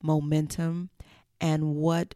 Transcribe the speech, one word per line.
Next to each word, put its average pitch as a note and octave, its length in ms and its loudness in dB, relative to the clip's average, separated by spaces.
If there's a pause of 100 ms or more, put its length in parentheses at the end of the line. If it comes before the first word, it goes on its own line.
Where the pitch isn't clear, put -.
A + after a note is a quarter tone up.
momentum D#3 880 0 (500)
and D#3 360 0
what E3 400 0